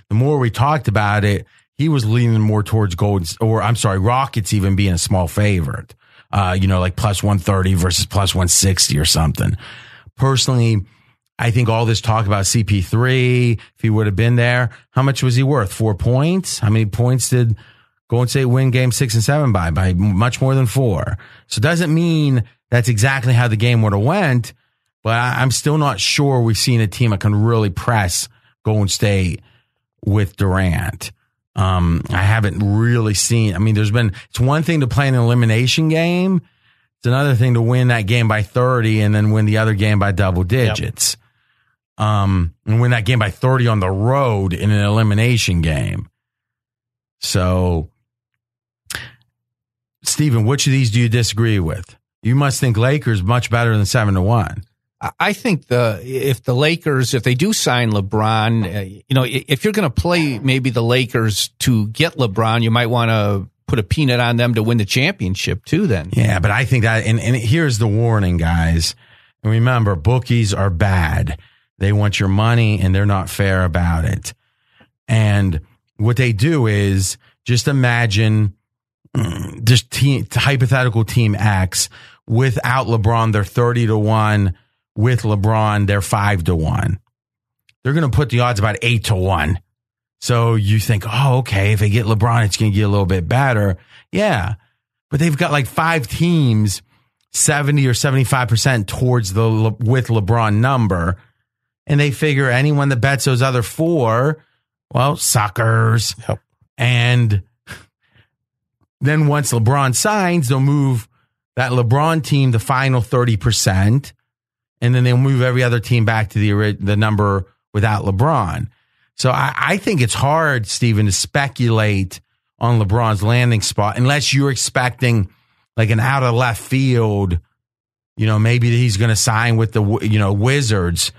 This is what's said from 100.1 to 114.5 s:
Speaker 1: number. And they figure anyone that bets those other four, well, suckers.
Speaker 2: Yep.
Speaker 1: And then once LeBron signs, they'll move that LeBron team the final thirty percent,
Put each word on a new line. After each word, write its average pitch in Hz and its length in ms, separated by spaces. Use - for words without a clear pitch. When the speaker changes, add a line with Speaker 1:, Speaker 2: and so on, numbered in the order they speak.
Speaker 1:
number. 101 600
And 143 120
they 147 120
figure 139 380
anyone 143 400
that 135 80
bets 135 280
those 127 160
other 127 220
four, 143 800
well, 139 240
suckers. 113 1000
Speaker 2:
Yep. 107 100
Speaker 1:
And 120 640
then 151 260
once 143 260
LeBron 127 440
signs, 180 520
they'll 135 120
move 139 500
that 127 160
LeBron 139 520
team 135 280
the 113 80
final 131 420
thirty 123 340
percent, 107 800